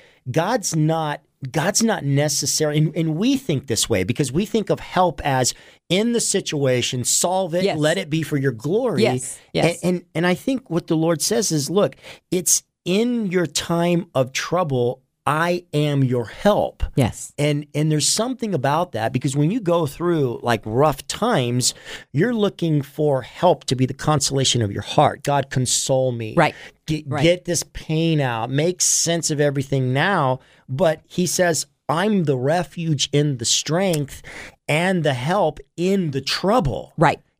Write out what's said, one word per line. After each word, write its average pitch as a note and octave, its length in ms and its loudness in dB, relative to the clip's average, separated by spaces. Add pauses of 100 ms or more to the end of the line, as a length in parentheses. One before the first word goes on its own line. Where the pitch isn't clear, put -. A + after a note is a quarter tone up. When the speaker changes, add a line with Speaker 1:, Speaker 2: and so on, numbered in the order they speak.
(300)
Speaker 1:
God's F3+ 440 -2
not, D#3 460 0 (320)
God's F3+ 300 0
not G3+ 200 0
necessary. D3 760 0
And, D#3 180 2
and D#3+ 200 0
we B3+ 200 2
think D3 300 -4
this - 240 -2
way F#2+ 140 2
because A#2+ 280 -2
we F#3 140 0
think G#3 240 -2
of D3 100 -2
help F3+ 420 -2
as C3 300 0 (380)
in G#3+ 220 2
the A#3 80 0
situation, C3 840 -2
solve F#3 500 0
it, F3+ 100 0
Speaker 2:
Yes. F3+ 140 0
Speaker 1:
let D#3 200 2
it F3 100 -6
be D#3+ 140 -2
for D3 160 -2
your C3+ 140 0
glory. F3 500 0
Speaker 2:
Yes, C3 360 -4 (140)
yes. D#3+ 300 0
Speaker 1:
And, F3+ 140 0
and, F3 80 -8 (100)
and E3 120 0
I F3+ 80 2
think - 360 -4
what E3 160 -4
the E3 100 0
Lord D#3+ 240 2
says G#3 320 -2
is, D3 160 0
Look, F3 280 0 (340)
it's - 320 0 (240)
in A3+ 440 0
your F3 140 2
time F3 720 0
of C3 180 0
trouble C3+ 680 -2 (260)
"I E3+ 360 0 (100)
am D3 280 2
your B2 220 2
help." C#3+ 580 0 (140)
Speaker 2:
Yes. - 420 0
Speaker 1:
And, D3 360 0
and D3+ 180 0
there's D3 160 0
something A3+ 460 -2
about D3+ 380 0
that, A2 200 -2
because C3 240 -2
when D3 140 2
you A#3+ 100 -2
go E3+ 260 2
through, D3+ 560 0
like, A#2 220 0
rough C#3 420 0
times, B2 680 0 (380)
you're A3 220 0
looking F3 480 0
for C#3 400 0
help - 440 0
to B2+ 100 -2
be B2+ 100 2
the C3 80 -2
consolation C3+ 680 0
of G2+ 100 -2
your G2+ 100 -6
heart. - 400 2
"God, C#3+ 280 0
console C3 640 0
me. A#2 240 -6
Speaker 2:
Right. D#3 180 4 (320)
Speaker 1:
Get, D#3 200 -4
Speaker 2:
Right. C#3 160 -2
Speaker 1:
get F3 220 4
this E3+ 180 -2 (120)
pain D#3+ 460 0
out. A#2+ 300 -2
Make D#3+ 300 0
sense - 500 0
of D3 100 -2
everything C#3 520 0
now." C#3+ 480 2 (280)
But D#3 380 0
he F3+ 200 -2
says, E3+ 400 0 (220)
"I'm F#3 360 2
the C#3+ 120 2
refuge D#3+ 760 -2
in D3 240 2
the A#2 80 -6
strength D#3+ 800 -2 (440)
and E3+ 380 2
the C#3+ 100 2
help D#3 460 0 (160)
in F3+ 360 0
the C3+ 100 -4
trouble." F3 720 0
Speaker 2:
Right. D3+ 240 2 (200)